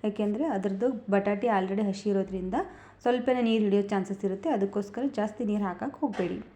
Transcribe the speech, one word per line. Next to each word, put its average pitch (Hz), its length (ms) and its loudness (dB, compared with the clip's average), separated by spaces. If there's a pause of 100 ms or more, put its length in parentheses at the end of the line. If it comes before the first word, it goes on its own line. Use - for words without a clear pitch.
ಯಾಕೆಂದರೆ 214 380 0 (100)
ಅದ್ರದ್ದು 196 340 0 (240)
ಬಟಾಟಿ 202 340 2 (120)
already 196 320 0
ಹಸಿ 202 240 -4
ಇರೋದ್ರಿಂದ 190 400 -2 (500)
ಸ್ವಲ್ಪನೇ 247 460 2
ನೀರು 220 180 4
ಹಿಡಿಯೋ 202 240 4
ಚಾನ್ಸಸ್ 196 360 -2
ಇರುತ್ತೆ. 196 280 -2
ಅದಕ್ಕೋಸ್ಕರ 196 480 -2 (160)
ಜಾಸ್ತಿ 214 220 -4 (100)
ನೀರು 208 180 0
ಹಾಕಕ್ಕೆ 220 320 -8
ಹೋಗಬೇಡಿ. 202 360 -2 (160)